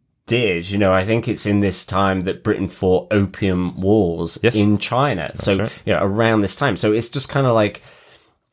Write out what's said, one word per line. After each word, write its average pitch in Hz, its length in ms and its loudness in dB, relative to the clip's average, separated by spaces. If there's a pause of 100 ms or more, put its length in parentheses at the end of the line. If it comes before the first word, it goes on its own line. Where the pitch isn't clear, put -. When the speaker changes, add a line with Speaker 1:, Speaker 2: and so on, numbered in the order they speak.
(260)
Speaker 1:
did. 92 420 0
You 98 80 -4
know, 98 160 4
I 95 120 2
think 113 240 -2
it's - 180 -4
in 104 140 2
this 98 260 0
time 95 380 0
that 92 200 -4
Britain 95 240 0
fought 92 440 0
opium 92 680 0
wars 90 640 0
Speaker 2:
Yes. 110 140 0
Speaker 1:
in 104 220 4
China. 117 540 -2
Speaker 2:
That's - 120 -8
Speaker 1:
So, 98 140 2
Speaker 2:
right. 107 140 -4 (140)
Speaker 1:
you 107 80 0
know, 76 80 0
around 110 400 2
this 95 140 -4
time. 123 200 -2
So 107 160 0
it's 113 160 0
just - 220 -8
kinda 135 220 2
like, 104 300 0 (720)